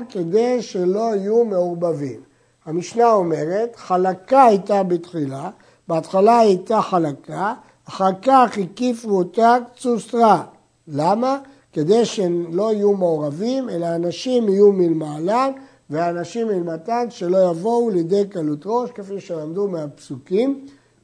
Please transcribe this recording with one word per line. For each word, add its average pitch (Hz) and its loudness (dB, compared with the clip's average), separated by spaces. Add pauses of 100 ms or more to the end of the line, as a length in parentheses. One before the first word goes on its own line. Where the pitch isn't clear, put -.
כדי 220 0
שלא 202 -2
יהיו 214 2
מעורבבים. 170 -4 (460)
המשנה 220 0
אומרת, 180 -2
חלקה 185 2
הייתה 196 4
בתחילה, 165 -6 (380)
בהתחלה 190 4
הייתה 185 2
חלקה, 165 -4 (340)
אחר 190 -2 (100)
כך 254 4
הקיפו 233 -4
אותה 214 2 (180)
קצוצתרה. 226 2 (440)
למה? 208 -2 (340)
כדי 202 2
שלא 175 -2
יהיו 208 2
מעורבים, 185 -2
אלא 170 -4
הנשים 175 -2
יהיו 202 6
מלמעלן, 170 0 (380)
והנשים 170 -4
מלמטן, 190 -4
שלא 180 2
יבואו 226 0
לידי 190 2
קלות 151 -4
ראש, 233 -4
כפי 196 -12
שלמדו 165 -6
מהפסוקים, 180 -4 (380)